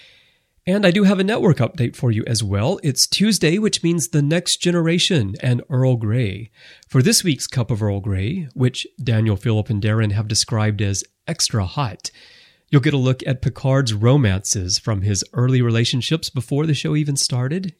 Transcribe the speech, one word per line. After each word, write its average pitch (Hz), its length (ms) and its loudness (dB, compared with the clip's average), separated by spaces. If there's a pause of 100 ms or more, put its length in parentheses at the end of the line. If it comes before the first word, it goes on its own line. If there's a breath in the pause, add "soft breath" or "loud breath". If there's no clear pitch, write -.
(640 loud breath)
And 202 200 2
I 180 60 6
do 202 120 2
have 190 160 4
a 190 40 0
network 208 340 2
update - 400 -2
for 123 140 0
you 110 160 0
as 110 160 -2
well. 104 380 0
It's - 260 0
Tuesday, 185 500 2
which 214 260 -2
means 170 240 0
The 147 140 0
Next 165 360 0
Generation 165 840 0
and 123 280 0
Earl 127 280 2
Grey. 110 520 -4 (380 loud breath)
For 135 140 2
this 214 240 2
week's 147 200 0
Cup - 260 -4
of 107 120 -2
Earl 101 160 0
Grey, 101 540 -4
which 127 340 -2 (140)
Daniel, 110 340 2
Philip, 107 340 -2
and 104 120 -2
Darren 107 320 0
have 107 160 -2
described 107 520 0
as 98 220 -2 (240)
extra 117 380 -2
hot, 117 440 -6 (600 loud breath)
you'll 143 120 6
get 147 120 2
a 143 40 0
look 131 300 0
at 131 140 -2
Picard's 131 520 0
romances 104 840 2
from 104 220 -2
his 101 320 0
early 127 280 2
relationships 120 680 0
before 143 360 -2
the 156 80 0
show 151 220 -2
even 147 220 -2
started 147 640 -2